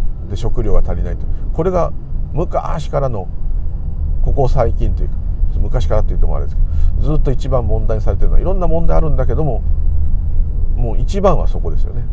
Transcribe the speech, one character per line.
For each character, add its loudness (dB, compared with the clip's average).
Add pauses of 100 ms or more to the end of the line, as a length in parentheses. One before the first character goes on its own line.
(300)
で -8
食 0
料 2
が 8
足 0
り -2
な -6
い -6
と。 -6 (280)
こ -2
れ -2
が -2 (420)
昔 -4
か -4
ら -2
の、 -6 (960)
こ 2
こ 2
最 2
近 0
と -2
い -4
う -4
か、 -2 (420)
昔 0
か 0
ら 2
っ 2
て 2
言 -2
っ 2
て 4
も 2
あ 0
れ -2
で -4
す -2
け 2 (400)
ど、 2
ず 4
っ -
と 2
一 0
番 0
問 0
題 0
に -4
さ 2
れ 0
て 2
る 6
の 4
は、 6
い 4
ろ 0
ん 0
な 2
問 4
題 4
あ 4
る 2
ん 2
だ 2
け 0
ど 0
も、 -2 (1120)
も 0
う 2
一 0
番 2
は 2
そ 0
こ -2
で 0
す 2
よ -4
ね。 -2